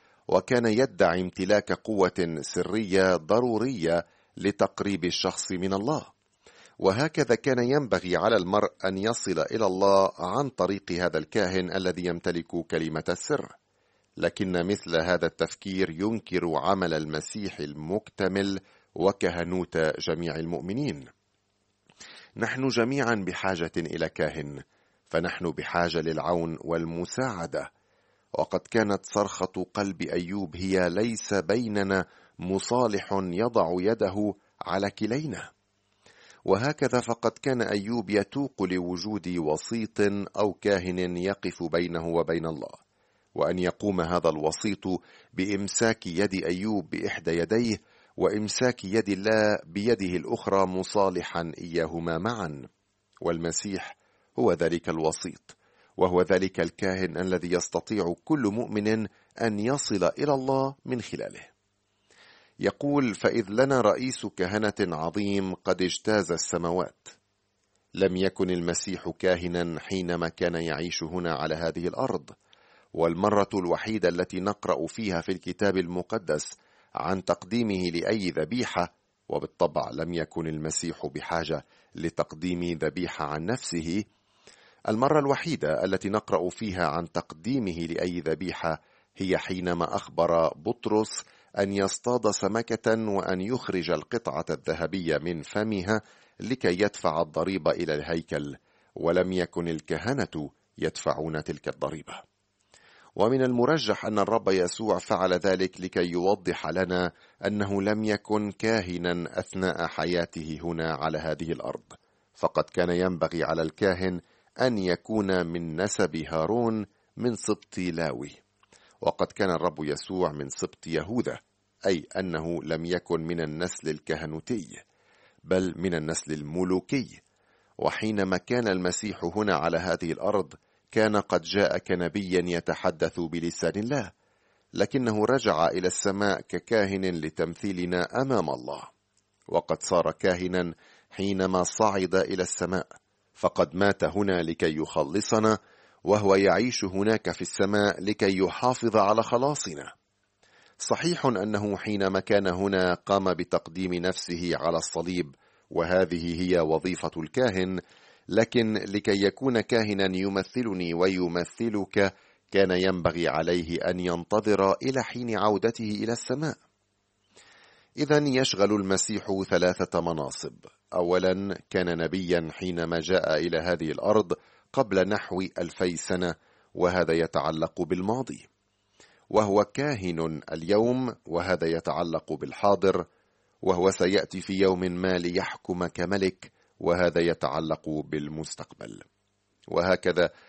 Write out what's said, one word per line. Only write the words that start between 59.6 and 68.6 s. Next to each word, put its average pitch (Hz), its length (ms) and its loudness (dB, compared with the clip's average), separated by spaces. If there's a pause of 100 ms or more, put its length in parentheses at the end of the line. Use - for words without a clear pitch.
إلى 143 160 2
الله 135 400 0 (100)
من 127 160 -4
خلاله. - 540 -10 (1040)
يقول: 135 560 0
"فإذ - 340 2
لنا 127 320 2
رئيس 117 460 2
كهنة 101 540 0
عظيم 92 760 -2
قد 92 280 0
اجتاز 92 500 0
السماوات". 85 760 -2 (840)
لم 92 220 2
يكن 92 340 0
المسيح 85 680 -2